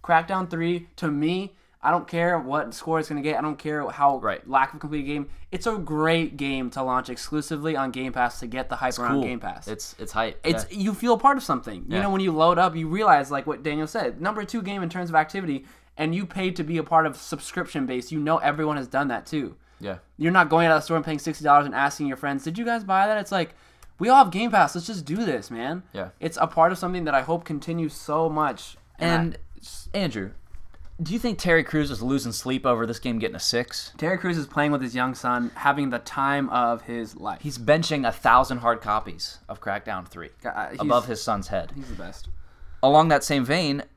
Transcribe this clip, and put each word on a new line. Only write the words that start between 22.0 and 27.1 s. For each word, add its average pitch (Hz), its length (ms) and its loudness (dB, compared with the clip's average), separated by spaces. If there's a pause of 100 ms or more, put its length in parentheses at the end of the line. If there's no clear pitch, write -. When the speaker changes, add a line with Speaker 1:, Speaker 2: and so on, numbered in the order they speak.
Speaker 1:
your 131 100 -4
friends, 139 260 -4
"Did 165 140 -6
you 233 80 -4
guys 233 180 -2
buy 196 240 4
that?" 214 100 2
It's 202 140 -6
like, 180 240 -2 (440)
we 214 100 2
all 262 140 10
have 180 80 6
Game 220 200 0
Pass. 175 240 4
Let's 170 120 -6
just 190 180 -8
do 147 120 -4
this, 151 320 -2
man. 131 340 -6 (100)
Speaker 2:
Yeah. 95 160 -6 (100)
Speaker 1:
It's 165 220 -6
a 156 60 4
part 170 260 6
of 170 40 -6
something 180 280 -4
that 147 100 0